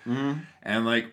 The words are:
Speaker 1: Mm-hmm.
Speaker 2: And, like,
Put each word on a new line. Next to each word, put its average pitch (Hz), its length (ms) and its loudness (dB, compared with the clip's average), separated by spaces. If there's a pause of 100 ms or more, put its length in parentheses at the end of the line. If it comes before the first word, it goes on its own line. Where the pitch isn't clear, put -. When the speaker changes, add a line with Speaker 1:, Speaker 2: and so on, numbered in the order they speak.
Speaker 1:
Mm-hmm. 139 240 0 (300)
Speaker 2:
And, 113 240 0
like, 117 260 2